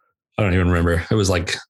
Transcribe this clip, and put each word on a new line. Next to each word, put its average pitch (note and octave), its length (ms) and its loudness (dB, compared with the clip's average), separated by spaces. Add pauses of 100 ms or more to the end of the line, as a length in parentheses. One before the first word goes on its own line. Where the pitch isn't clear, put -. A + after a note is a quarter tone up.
(380)
I G#2+ 60 0
don't F#2 100 0
even F2+ 160 2
remember. E2+ 400 0
It A2 60 0
was, G2+ 140 2
like, F2+ 260 -2 (140)